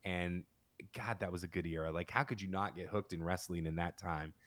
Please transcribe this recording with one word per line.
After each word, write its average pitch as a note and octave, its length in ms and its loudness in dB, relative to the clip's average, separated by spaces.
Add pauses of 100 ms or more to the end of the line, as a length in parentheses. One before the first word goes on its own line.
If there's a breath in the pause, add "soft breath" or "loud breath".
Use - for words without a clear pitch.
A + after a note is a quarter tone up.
and F2 400 2 (500)
God, A2+ 260 -2
that F#2 120 0
was F2+ 120 -2
a F2+ 40 -4
good E2+ 180 0
era. D#2+ 260 0
Like, F2 200 -2
how C#3 120 6
could A2+ 180 -2
you G2 80 -2
not F#2+ 260 0
get F2 120 -6
hooked G2+ 260 0
in E2 100 -2
wrestling F2 440 2
in D#2+ 100 0
that E2+ 200 0
time? D#2 360 -2 (140)